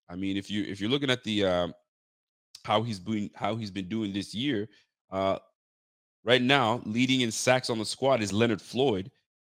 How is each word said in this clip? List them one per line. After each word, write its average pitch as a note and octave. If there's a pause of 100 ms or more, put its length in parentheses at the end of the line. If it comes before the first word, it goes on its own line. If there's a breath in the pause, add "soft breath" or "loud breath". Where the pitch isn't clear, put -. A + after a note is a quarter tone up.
I F2
mean, G2
if G2
you, G#2
if G2
you're G#2
looking C#3
at B2
the, G#2
uh, F2+ (1000)
how A2
he's A2+
been, G#2
how G#2+
he's A2
been F#2+
doing A2
this G2
year, A2+ (440 soft breath)
uh, F#2+ (880)
right B2
now, B2
leading B2+
in A#2
sacks -
on A2+
the G#2+
squad B2+
is F#2+
Leonard A2
Floyd A2+ (360)